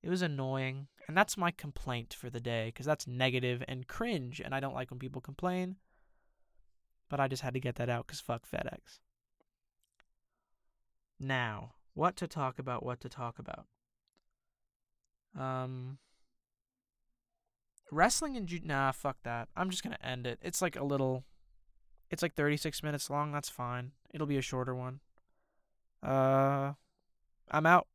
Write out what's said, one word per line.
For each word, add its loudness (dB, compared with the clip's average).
It -4
was 2
annoying, 0
and 0
that's 6
my 4
complaint -4
for -10
the -4
day, 0
'cause -8
that's 2
negative 2
and -8
cringe, -2
and -4
I 2
don't -4
like -4
when -10
people -6
complain. -2
But 0
I 6
just -2
had -4
to 0
get -2
that -2
out, 0
'cause -10
fuck -4
FedEx. -8
Now, -2
what 2
to -4
talk -4
about, -4
what -4
to -12
talk -8
about. -12
Um, -6
wrestling 4
and -4
ju-, -4
nah, 2
fuck -4
that. -4
I'm 0
just -4
gonna -6
end -4
it. -6
It's, -2
like, 0
a -4
little, 2
it's, -2
like, 0
thirty-six 0
minutes -4
long. 0
That's -4
fine. -6
It'll -2
be 2
a 2
shorter -2
one. -6
Uh, 4
I'm 4
out. 10